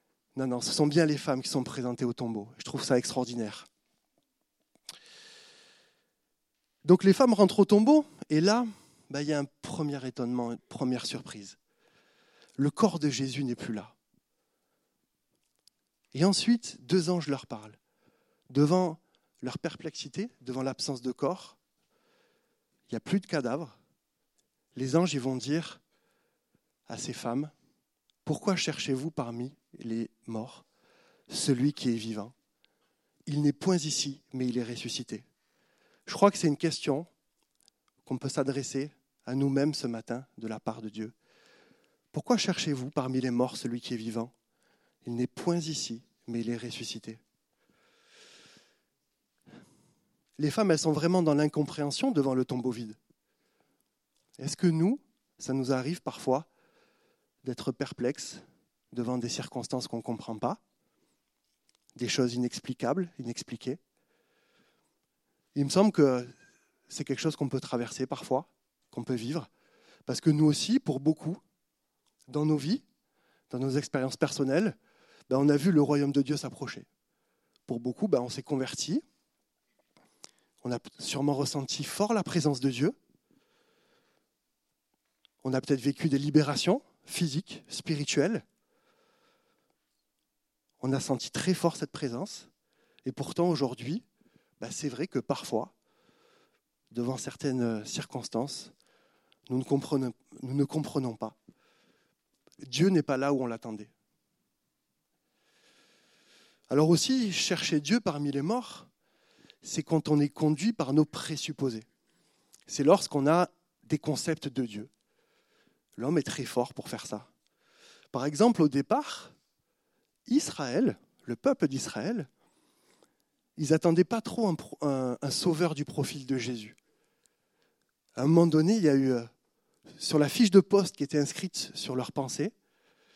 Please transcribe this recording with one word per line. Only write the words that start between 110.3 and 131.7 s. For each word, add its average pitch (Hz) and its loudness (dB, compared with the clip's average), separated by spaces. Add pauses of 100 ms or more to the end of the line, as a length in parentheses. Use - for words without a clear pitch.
par 135 -4
nos 151 6
présupposés. 135 -6 (800)
C'est - -4
lorsqu'on 143 4
a 175 4 (340)
des - -2
concepts - -4
de 131 -4
Dieu. 107 -10 (1080)
L'homme 135 0
est 139 2
très - -6
fort 120 -2
pour - -14
faire - -10
ça. 107 -10 (800)
Par 127 -4
exemple, 165 4
au 151 8
départ, - -2 (920)
Israël, 165 0 (260)
le 120 -6
peuple 254 2
d'Israël, 135 -4 (1300)
ils 147 0
n'attendaient 165 6
pas 226 0
trop - -2
un 170 2
pro-, - -12
un, 131 -2
un 135 -4
sauveur 165 0
du 143 -4
profil 135 -6
de 135 0
Jésus. 113 -6 (1400)
À 120 -2
un 139 4
moment 170 8
donné, 156 4
il 220 0
y 156 8
a 143 6
eu, 135 4
euh, 120 0 (720)
sur - 0
la 147 4
fiche 208 4
de 196 12
poste 196 4
qui - -2
était 147 -2
inscrite - -4